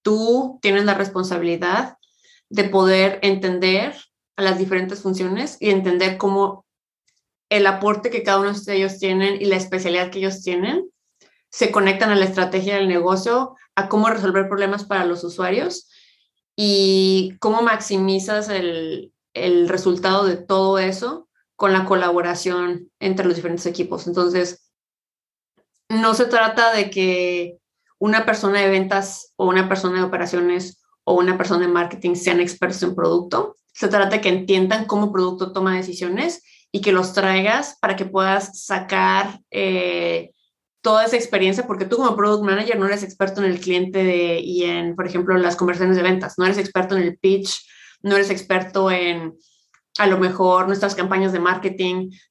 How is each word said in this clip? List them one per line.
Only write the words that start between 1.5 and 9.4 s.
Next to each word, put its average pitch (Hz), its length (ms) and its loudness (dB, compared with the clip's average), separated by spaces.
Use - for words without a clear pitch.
de 202 140 0
poder 190 580 4
entender 190 760 0
a 202 40 -6
las 190 160 2
diferentes 190 440 -2
funciones 185 580 -4
y 208 100 0
entender 190 480 0
cómo 196 480 -2
el 202 180 4
aporte 202 420 0
que 226 140 -4
cada 196 160 2
uno 202 140 0
de 202 220 -6
ellos 190 220 0
tienen 196 440 0